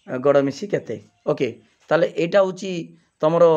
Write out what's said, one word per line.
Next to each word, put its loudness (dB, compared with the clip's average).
ଏ, -6
ଗଡ଼ 2
ମିଶି -4
କେତେ? -6
ଓକେ, -2
ତାହେଲେ 2
ଏଇଟା 0
ହଉଛି 0
ତମର 2